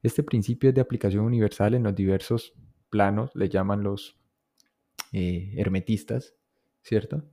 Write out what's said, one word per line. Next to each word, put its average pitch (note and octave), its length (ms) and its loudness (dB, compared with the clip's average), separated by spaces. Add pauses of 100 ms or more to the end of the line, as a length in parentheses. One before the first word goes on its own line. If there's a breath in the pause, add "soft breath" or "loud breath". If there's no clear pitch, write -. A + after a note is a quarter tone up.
Este A#2+ 220 0
principio A#2+ 460 2
es B2+ 60 2
de C3 60 4
aplicación G#2 440 0
universal A2 500 2
en A#2+ 80 2
los G2+ 120 0
diversos F#2+ 580 0 (360)
planos, G#2 460 2
le - 140 0
llaman G2+ 340 0
los, - 340 -6 (960)
eh, F2+ 440 -4
hermetistas, G#2 800 -4 (460)
¿cierto? C#3+ 520 -2